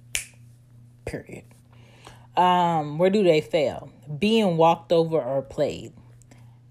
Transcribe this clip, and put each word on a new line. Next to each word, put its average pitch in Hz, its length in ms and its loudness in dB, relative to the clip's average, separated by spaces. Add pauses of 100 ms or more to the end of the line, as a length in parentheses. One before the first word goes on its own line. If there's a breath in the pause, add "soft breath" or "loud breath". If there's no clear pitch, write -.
(1040)
Period. - 380 -14 (920 loud breath)
Um, 170 640 0
where 185 140 2
do 208 120 2
they 156 180 4
fail? 135 500 -4 (260)
Being 208 400 0
walked 165 340 2
over 165 300 2
or 131 220 -4
played. 123 500 -6 (760 soft breath)